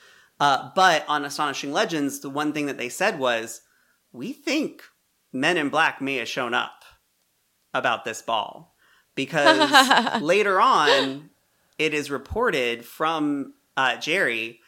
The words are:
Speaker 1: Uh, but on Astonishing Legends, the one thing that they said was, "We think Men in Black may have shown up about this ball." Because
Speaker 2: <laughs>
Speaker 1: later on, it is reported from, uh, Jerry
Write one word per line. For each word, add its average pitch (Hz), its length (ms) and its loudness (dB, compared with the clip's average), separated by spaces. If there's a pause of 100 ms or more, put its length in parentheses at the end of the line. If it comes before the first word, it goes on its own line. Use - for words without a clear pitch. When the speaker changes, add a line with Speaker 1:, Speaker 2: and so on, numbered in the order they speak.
(400)
Speaker 1:
Uh, 143 360 2
but 180 320 4
on 147 180 -2
Astonishing 139 480 -6
Legends, 147 480 -2
the 143 80 -10
one 147 240 -4
thing 147 140 -4
that 135 100 -8
they 120 120 -6
said 190 300 -2
was, 117 420 -2 (500)
"We 143 220 -10
think 294 500 -4 (500)
Men 151 240 0
in 143 120 -2
Black 147 320 0
may 135 160 -4
have 117 100 -6
shown 123 280 -4
up - 280 -4 (880)
about 127 320 0
this 113 160 -8
ball." - 460 -6 (580)
Because 269 960 4
Speaker 2:
<laughs> - 0 -
Speaker 1:
later 190 400 2
on, 151 680 2 (480)
it 156 160 0
is 147 160 -4
reported 135 760 -2
from, 151 680 -4 (220)
uh, 127 220 0
Jerry 117 720 -2